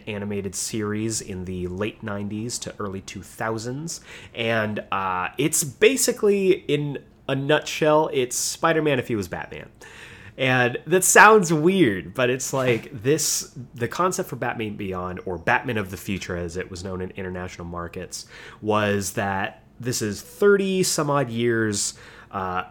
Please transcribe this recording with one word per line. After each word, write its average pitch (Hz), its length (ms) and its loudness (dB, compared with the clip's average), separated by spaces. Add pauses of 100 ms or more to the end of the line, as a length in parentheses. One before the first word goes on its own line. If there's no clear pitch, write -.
animated 101 480 -6
series 107 640 -4
in 92 260 -8
the 90 200 -6
late 95 380 -6
nineties 107 560 -6
to - 180 -10
early 98 240 -6
two 98 220 -14
thousands, 117 760 -6 (340)
and, 110 560 0
uh, 92 380 -2 (100)
it's 160 240 0
basically, 202 1040 4
in 147 320 -2 (260)
a 135 80 -2
nutshell, 151 800 2
it's 127 240 0
Spider-Man 156 640 2
if 117 80 -6
he 120 80 -2
was 95 140 -2
Batman. 78 400 -10 (680)
And 127 480 2
that 180 200 2
sounds 185 480 10
weird, 151 600 4
but 123 160 2
it's 131 220 -4
like 127 500 -2
this, - 560 0 (160)
the 117 140 -4
concept 180 400 -2
for - 80 -8
Batman 117 400 -4
Beyond, 92 500 -6
or 90 120 -4
Batman 120 400 0
of 98 120 -2
the 98 60 -8
Future 92 400 -6
as 87 220 -6
it 90 120 -8
was 90 140 -12
known 92 160 -6
in 92 120 -8
international 92 540 -8
markets, 85 600 -10 (360)
was 104 520 0
that 98 500 -4 (160)
this 117 220 -4
is 104 200 -4
thirty 196 640 2
some 156 260 0
odd 139 200 0
years, 113 640 0 (380)
uh, 92 400 -4